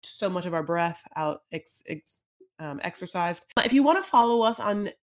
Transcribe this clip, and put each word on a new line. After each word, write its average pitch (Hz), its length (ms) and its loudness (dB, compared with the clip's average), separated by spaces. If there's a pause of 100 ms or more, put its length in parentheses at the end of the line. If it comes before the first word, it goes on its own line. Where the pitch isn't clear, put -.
so - 260 -4
much 180 160 -2
of 175 80 -4
our 165 100 0
breath 170 380 -2 (140)
out 156 280 -2 (100)
ex-, - 340 -12
ex-, - 360 -12 (360)
um, 147 240 -10
exercised. 175 640 -4 (180)
If 226 80 2
you 269 120 6
wanna 339 200 4
follow 233 380 4
us 220 180 2
on 208 300 -2 (140)